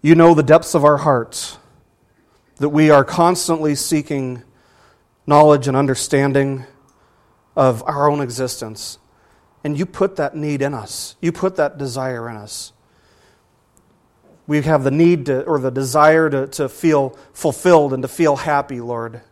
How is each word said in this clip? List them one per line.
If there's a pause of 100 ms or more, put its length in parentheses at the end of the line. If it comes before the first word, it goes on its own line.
You
know
the
depths
of
our
hearts, (1000)
that
we
are
constantly
seeking (800)
knowledge
and
understanding (920)
of
our
own
existence. (640)
And
you
put
that
need
in
us.
You
put
that
desire
in
us. (1700)
We
have
the
need
to,
or
the
desire
to,
to
feel (140)
fulfilled
and
to
feel
happy,
Lord. (120)